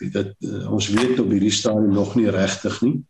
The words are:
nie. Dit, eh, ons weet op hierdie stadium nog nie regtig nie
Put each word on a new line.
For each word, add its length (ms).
nie. 100
Dit, 300
eh, 320
ons 160
weet 300
op 120
hierdie 200
stadium 420
nog 220
nie 160
regtig 520
nie 280